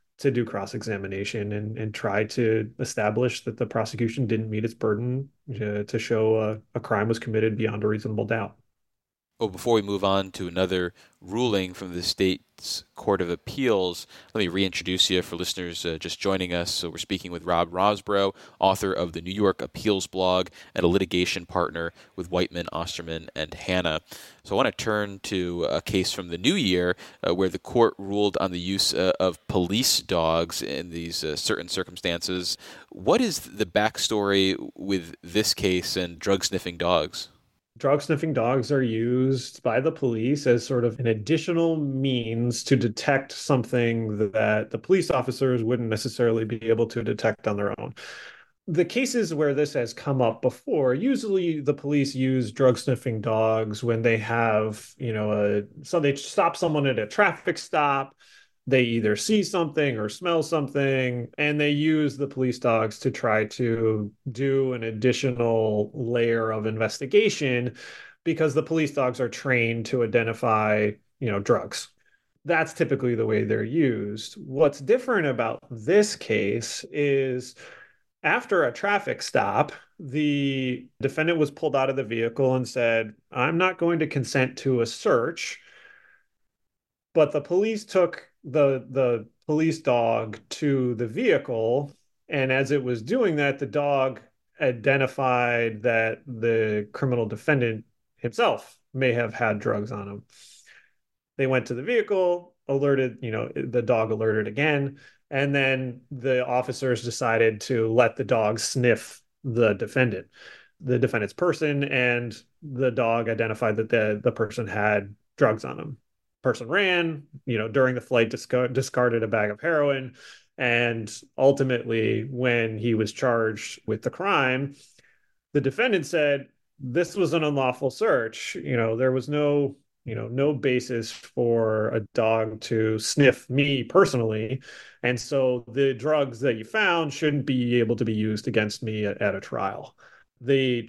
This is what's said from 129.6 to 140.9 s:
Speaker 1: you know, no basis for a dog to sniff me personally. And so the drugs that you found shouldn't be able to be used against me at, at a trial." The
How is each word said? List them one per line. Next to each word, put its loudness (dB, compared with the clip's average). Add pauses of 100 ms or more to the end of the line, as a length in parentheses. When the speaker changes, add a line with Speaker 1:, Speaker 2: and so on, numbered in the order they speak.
Speaker 1:
you -8
know, -6
no 2
basis -2
for 0
a 0 (140)
dog 2
to 0
sniff 4
me 0
personally. 2 (400)
And 0
so 0
the 0
drugs 0
that 2
you -10
found 2
shouldn't 0
be 2
able 2
to -2
be 0
used -2
against -2
me -4
at, -4
at 0
a -8
trial." -6 (440)
The 0